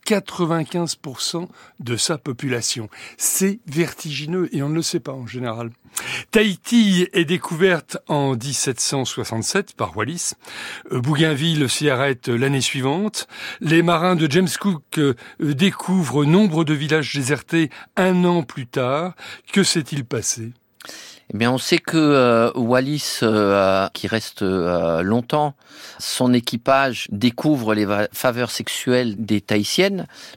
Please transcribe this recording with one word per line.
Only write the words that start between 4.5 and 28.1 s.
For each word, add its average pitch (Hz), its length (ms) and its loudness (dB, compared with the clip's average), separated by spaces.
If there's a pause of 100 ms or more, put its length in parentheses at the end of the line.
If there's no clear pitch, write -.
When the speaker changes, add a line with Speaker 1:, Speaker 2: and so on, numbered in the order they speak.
Speaker 1:
et 143 80 -2
on 143 80 -2
ne 156 60 -2
le 165 80 -2
sait 165 160 -4
pas 139 140 -8
en 131 120 -10
général. 117 460 -6 (580)
Tahiti 208 840 4
est 170 120 2
découverte 170 720 0 (120)
en 139 260 0
dix-sept 127 440 -4
cent 135 260 -2
soixante-sept 120 680 -4
par 101 240 -6
Wallis. 139 360 -6 (580)
Euh, 131 80 -2
Bougainville 151 680 0
s'y 147 220 0
arrête 131 380 0
l'année 135 340 0
suivante. 143 640 -4 (320)
Les 165 220 4
marins 170 360 2
de 156 120 2
James 175 200 2 (100)
Cook, 185 240 -2 (160)
euh, 139 160 2 (240)
découvrent 147 880 0
nombre 170 380 4
de 151 120 0
villages 147 400 -2
désertés 143 560 0 (240)
un 185 300 4
an 175 180 2
plus 127 240 -10
tard. 143 480 -2 (360)
Que 196 120 4
s'est-il 147 420 -2
passé ? 117 460 -6 (800)
Speaker 2:
Eh 101 40 -6
bien, 117 140 4
on 131 60 2
sait 160 220 2
que, - 180 -2
euh, 127 560 6
Wallis, 131 680 0
euh, 98 680 4
qui - 140 -10
reste, - 360 -4
euh, 87 580 0
longtemps, 123 540 0 (420)
son - 360 0
équipage 123 760 0
découvre 117 640 2
les 107 120 2
va-, 101 280 0